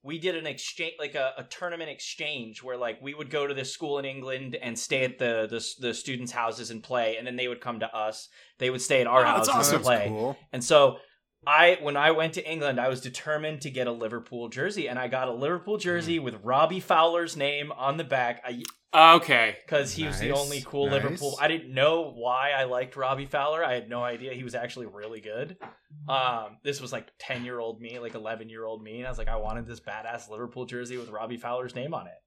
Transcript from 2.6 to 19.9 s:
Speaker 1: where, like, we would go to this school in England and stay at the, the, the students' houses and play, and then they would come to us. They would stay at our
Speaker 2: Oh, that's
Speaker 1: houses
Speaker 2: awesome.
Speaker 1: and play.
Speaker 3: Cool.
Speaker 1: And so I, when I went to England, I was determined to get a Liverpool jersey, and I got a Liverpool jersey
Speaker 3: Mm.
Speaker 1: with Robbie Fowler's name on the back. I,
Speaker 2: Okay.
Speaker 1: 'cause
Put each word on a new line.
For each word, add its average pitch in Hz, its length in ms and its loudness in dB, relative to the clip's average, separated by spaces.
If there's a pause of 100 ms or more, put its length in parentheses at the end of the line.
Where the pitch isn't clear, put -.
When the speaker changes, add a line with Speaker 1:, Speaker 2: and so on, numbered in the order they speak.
Speaker 1:
where, 127 140 -6
like, 120 240 -4
we 139 120 -10
would 151 160 -10
go 147 180 0
to 139 60 -4
this 131 180 -6
school 143 280 -4
in 139 60 -6
England 135 560 -8
and 117 160 -8
stay 135 260 0
at 127 160 -4
the, 113 300 0
the, 117 380 -6
the 113 60 -2
students' 123 380 -8
houses 117 400 -4
and 110 120 -12
play, 113 340 0
and 117 100 -10
then 123 80 -8
they 127 120 -4
would 120 140 -8
come 117 200 -8
to 113 140 -6
us. 110 340 -6 (280)
They 127 120 0
would 127 120 -4
stay 131 200 4
at 120 60 2
our 127 180 8
Speaker 2:
Oh, 117 100 4
that's 110 140 6
Speaker 1:
houses - 240 6
Speaker 2:
awesome. - 20 4
Speaker 1:
and 120 80 0
play. 117 240 4
Speaker 3:
Cool. 110 300 -2 (140)
Speaker 1:
And 127 120 -4
so 139 340 8 (480)
I, 170 360 8
when 143 160 -2
I 151 140 6
went 160 240 2
to 156 140 -8
England, 143 300 -2
I 127 80 2
was 127 140 0
determined 151 600 -6
to 147 80 -8
get 127 180 -2
a 120 40 -2
Liverpool 117 580 -6
jersey, 156 380 -4
and 123 100 -4
I 127 120 -4
got 131 180 0
a 120 60 -2
Liverpool 175 440 -2
jersey 170 420 -2
Speaker 3:
Mm. 143 40 -4
Speaker 1:
with 117 200 -6
Robbie 156 360 4
Fowler's 170 580 4
name 143 340 -2
on 139 260 -2
the 165 80 -4
back. 123 400 0
I, 123 180 -8 (320)
Speaker 2:
Okay. 156 640 10 (100)
Speaker 1:
'cause 139 260 2